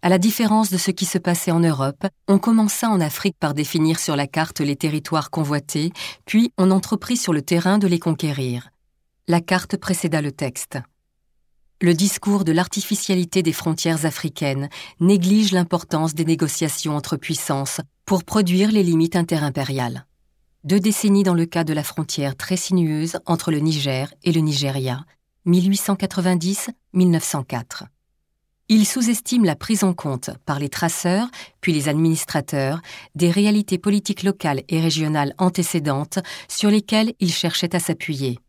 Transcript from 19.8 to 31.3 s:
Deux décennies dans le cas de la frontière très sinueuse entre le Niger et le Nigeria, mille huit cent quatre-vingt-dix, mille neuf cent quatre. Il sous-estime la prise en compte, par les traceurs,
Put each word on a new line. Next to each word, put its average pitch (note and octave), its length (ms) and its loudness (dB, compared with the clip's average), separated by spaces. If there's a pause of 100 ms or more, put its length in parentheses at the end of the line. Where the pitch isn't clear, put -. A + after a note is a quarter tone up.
Deux F3+ 160 4
décennies G3+ 440 4
dans F#3 100 4
le E3+ 140 2
cas E3+ 160 -2
de D#3 100 -2
la D3+ 100 -2
frontière C#3 520 -4
très - 220 -4
sinueuse E3 680 0
entre E3+ 260 0
le D#3 60 2
Niger C#3+ 560 0 (100)
et F3+ 80 2
le D#3+ 100 2
Nigeria, C#3 640 -2 (400)
mille F3+ 240 4
huit G3 80 2
cent G3+ 180 -2
quatre-vingt-dix, F#3 720 -2 (240)
mille F3+ 160 6
neuf E3 140 2
cent - 180 -4
quatre. - 440 -8 (840)
Il A3 160 6
sous-estime A#3+ 580 0
la D#3+ 120 2
prise G#3 280 -2
en F#3 100 2
compte, C3+ 360 -6 (160)
par C#3+ 140 -2
les C#3+ 100 -4
traceurs, F3+ 600 -2 (320)